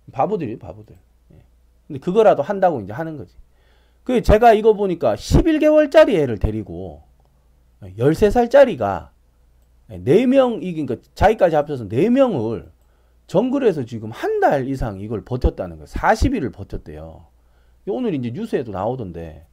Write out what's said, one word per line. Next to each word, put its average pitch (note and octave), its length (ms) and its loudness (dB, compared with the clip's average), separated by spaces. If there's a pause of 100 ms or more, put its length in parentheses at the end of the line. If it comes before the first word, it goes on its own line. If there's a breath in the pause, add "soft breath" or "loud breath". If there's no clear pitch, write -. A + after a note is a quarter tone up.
(140)
바보들이에요, D3+ 440 -4
바보들. G2+ 380 -20 (380)
예. - 100 -20 (440)
근데 C#3 120 -12
그거라도 F#3+ 420 4
한다고 F#3 380 0
이제 G2 140 -10
하는 D#3 240 -10
거지. - 180 -18 (720)
그 B3 160 0
제가 A3 320 6
이거 A3 200 4
보니까 F3 440 -2
십일 - 420 2
개월짜리 D4+ 560 4
애를 C3+ 220 0
데리고 F2+ 680 -8 (960)
열세 D#3 340 2
살짜리가 A3 800 2 (880)
네 D3+ 260 2
명, B3 380 2
이, F3+ 80 -8
그러니까 C#3 340 -8 (100)
자기까지 F3+ 420 2
합쳐서 C#3+ 320 -4
네 C3+ 200 0
명을 C#3 600 -2 (560)
정글에서 A#3+ 560 0
지금 A2 280 -10
한 G#4 280 -4
달 D3+ 300 0
이상 B2+ 320 -6
이걸 G#2+ 240 -8
버텼다는 G#2 500 -4
거예요. D#2 120 -20
사십 A3 460 0
일을 D3 200 -4
버텼대요. D#2+ 760 -14 (600)
오늘 A3+ 280 -4
이제 A#2+ 160 -6
뉴스에도 D#3 400 -6
나오던데. F2+ 800 -8